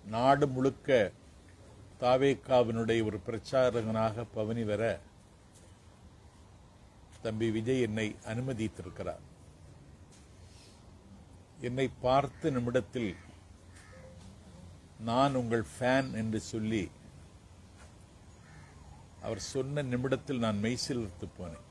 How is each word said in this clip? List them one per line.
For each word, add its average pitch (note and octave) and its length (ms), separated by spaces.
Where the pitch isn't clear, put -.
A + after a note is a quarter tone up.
நாடு C3+ 400
முழுக்க C3 600
தாவேக்காவினுடைய A#2+ 1040
ஒரு G#2+ 220
பிரச்சாரகனாக A2 960
பவனி A2+ 300
வர G#2 360
தம்பி A2 280
விஜய் A#2 300
என்னை G#2+ 440
அனுமதித்திருக்கிறார். A2 960
என்னை B2+ 300
பார்த்த C3+ 500
நிமிடத்தில், A#2+ 680
"நான் B2+ 340
உங்கள் A#2 300
ஃபேன்" C3 340
என்று A2 280
சொல்லி, G#2+ 500
அவர் G#2+ 180
சொன்ன C#3 420
நிமிடத்தில் B2+ 560
நான் A2 240
மெய்சிலிர்த்து A2+ 680
போனேன். E2+ 320